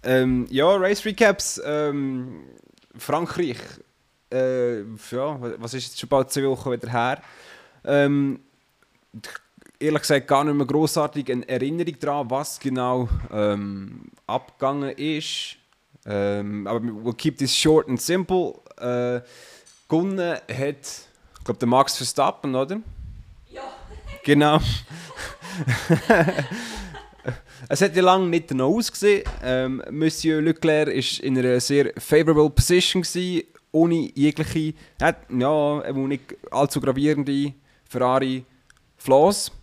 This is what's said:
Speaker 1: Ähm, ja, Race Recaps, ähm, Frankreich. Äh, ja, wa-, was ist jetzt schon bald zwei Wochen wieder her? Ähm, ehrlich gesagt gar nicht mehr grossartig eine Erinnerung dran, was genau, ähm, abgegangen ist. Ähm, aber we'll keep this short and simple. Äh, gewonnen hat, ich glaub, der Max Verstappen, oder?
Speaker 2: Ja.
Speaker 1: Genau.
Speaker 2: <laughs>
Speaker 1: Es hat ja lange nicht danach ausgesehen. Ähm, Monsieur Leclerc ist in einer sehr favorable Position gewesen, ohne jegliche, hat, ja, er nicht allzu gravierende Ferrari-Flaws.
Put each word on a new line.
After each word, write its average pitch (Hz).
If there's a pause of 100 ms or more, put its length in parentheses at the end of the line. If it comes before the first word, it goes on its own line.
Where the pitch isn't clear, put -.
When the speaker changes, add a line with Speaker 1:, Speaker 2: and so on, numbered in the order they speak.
Speaker 1:
Ähm, 127
ja, 151
Race 196
Recaps, 208
ähm, 135 (520)
Frankreich. 156 (720)
Äh, 127
ja, 123
wa-, 120
was 117
ist 127
jetzt -
schon 120
bald 131
zwei 139
Wochen 131
wieder 117
her? 123 (640)
Ähm, 143 (1400)
ehrlich 151
gesagt 139
gar 143
nicht 151
mehr 143
grossartig 147
eine 123
Erinnerung 147
dran, 143
was 135
genau, 127 (240)
ähm, 101 (160)
abgegangen 139
ist. - (500)
Ähm, 101
aber 113
we'll 113
keep -
this 131
short 156
and 123
simple. 180 (240)
Äh, 123 (680)
gewonnen 175 (100)
hat, 135 (640)
ich -
glaub, -
der 120
Max 131
Verstappen, 135
oder? 143 (680)
Speaker 2:
Ja. 269 (600)
Speaker 1:
Genau. 147
Speaker 2:
<laughs> - (3000)
Speaker 1:
Es 143
hat 190
ja 185
lange 185
nicht 165
danach 131
ausgesehen. 202 (180)
Ähm, 131
Monsieur 156
Leclerc 156
ist 127
in 131
einer 123
sehr 139
favorable 156
Position 180
gewesen, 180 (300)
ohne 165
jegliche, 151 (260)
hat, 160 (120)
ja, 147
er -
nicht 135 (160)
allzu 143
gravierende 139 (360)
Ferrari-Flaws. 131 (100)